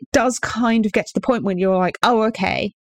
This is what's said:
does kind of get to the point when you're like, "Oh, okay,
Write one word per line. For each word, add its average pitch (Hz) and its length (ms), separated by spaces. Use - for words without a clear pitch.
does 247 260
kind 226 460
of 202 60
get - 160
to - 60
the 190 80
point 247 220
when 196 140
you're 190 200
like, 185 260
"Oh, 226 200
okay, 202 480